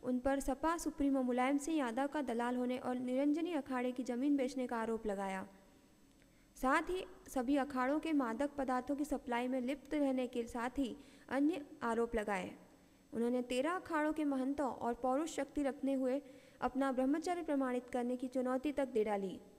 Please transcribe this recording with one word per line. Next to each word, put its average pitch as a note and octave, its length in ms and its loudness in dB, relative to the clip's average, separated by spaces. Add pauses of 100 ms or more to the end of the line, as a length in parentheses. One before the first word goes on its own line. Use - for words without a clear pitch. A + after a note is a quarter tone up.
उन B3+ 160 0
पर C#4 220 2
सपा C#4+ 360 0
सुप्रीमो C#4 460 2
मुलायम B3 360 2
सिंह D#4+ 200 0
यादव B3+ 280 0
का D4 160 -2
दलाल A#3+ 340 0
होने B3 220 0
और B3+ 200 -2
निरंजनी D4 540 2
अखाड़े B3+ 400 0
की B3+ 100 -4
जमीन B3+ 340 2
बेचने C4 300 0
का A#3+ 100 -4
आरोप A3+ 300 -2
लगाया। G3 420 -2 (1080)
साथ C#4+ 260 4
ही F4+ 240 -2 (220)
सभी C4+ 280 2
अखाड़ों C4+ 440 2
के D#4+ 120 -2
मादक C#4 460 2
पदार्थों C4 380 0
की D4 80 0
सप्लाई B3+ 440 -2
में C4 120 0
लिप्त B3+ 340 -4
रहने C4 320 2
के B3 180 -2
साथ A#3 260 -4
ही B3+ 260 -2 (320)
अन्य D4 380 2 (160)
आरोप A#3 320 0
लगाए। G#3 400 -2 (600)
उन्होंने A#3+ 280 2
तेरह B3+ 300 0
अखाड़ों D#4+ 400 0
के D#4 120 0
महंतों C#4 460 0
और A#3 240 -2
पौरुष C4+ 420 0
शक्ति C#4 260 -2
रखने C#4 320 0
हुए C4 280 0 (380)
अपना C4 320 0
ब्रह्मचर्य D#4+ 500 0
प्रमाणित C4 460 0
करने B3 280 -2
की B3+ 120 -4
चुनौती B3+ 440 0
तक C4+ 160 0
दे A#3 160 2
डाली। G3 360 -2 (180)